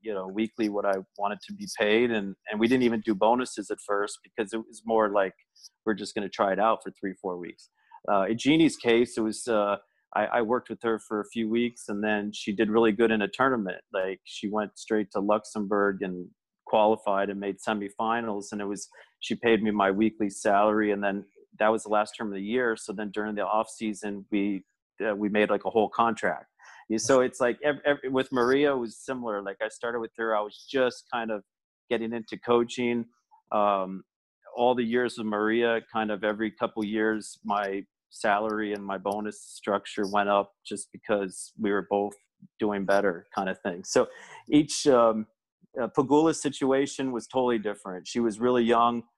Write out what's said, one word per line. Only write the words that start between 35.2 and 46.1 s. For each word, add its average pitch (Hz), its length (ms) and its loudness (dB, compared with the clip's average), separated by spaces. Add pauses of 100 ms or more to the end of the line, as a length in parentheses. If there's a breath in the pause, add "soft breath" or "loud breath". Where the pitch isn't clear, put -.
Maria, 110 560 0 (100)
kind 110 200 -2
of 101 120 -4
every 107 260 -2
couple 110 340 -6
years, 107 600 -2
my 101 400 -2 (260)
salary 107 640 -2
and 101 100 -8
my 98 140 -6
bonus 101 440 -4
structure - 680 -4
went 101 220 2
up 101 240 4 (120)
just 101 260 -10
because 98 680 -4
we 104 120 0
were 98 180 0
both 101 240 0 (440)
doing 104 280 -2
better 98 500 2
kind 98 140 -2
of 92 120 -6
thing. 92 220 -6
So - 240 2 (420 loud breath)
each, 147 380 2
um, 117 400 4 (520)
uh, 117 100 -2
Pegula's 151 520 2